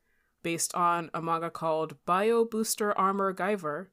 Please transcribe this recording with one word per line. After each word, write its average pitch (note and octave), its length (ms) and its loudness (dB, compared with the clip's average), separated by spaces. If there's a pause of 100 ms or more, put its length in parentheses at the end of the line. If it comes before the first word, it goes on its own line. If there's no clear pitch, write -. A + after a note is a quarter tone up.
(420)
based E3 320 -2
on E3+ 400 2
a E3+ 80 -4
manga E3 280 -2
called D#3+ 540 -2
Bio A3 400 4
Booster A3 540 0
Armor G3 340 2
Guyver. F#3 600 -4